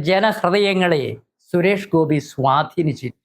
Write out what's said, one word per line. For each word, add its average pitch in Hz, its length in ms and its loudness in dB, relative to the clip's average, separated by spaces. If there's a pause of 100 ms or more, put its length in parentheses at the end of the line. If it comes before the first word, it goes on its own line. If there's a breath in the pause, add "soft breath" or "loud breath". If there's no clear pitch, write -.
ജനഹൃദയങ്ങളെ 185 1000 2 (500)
സുരേഷ് 190 360 0
ഗോപി 156 300 2
സ്വാധീനിച്ചു. 139 920 -2 (160)